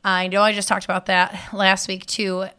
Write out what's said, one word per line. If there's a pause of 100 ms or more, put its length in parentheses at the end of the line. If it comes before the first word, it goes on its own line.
I
know
I
just
talked
about
that
last
week,
too, (120)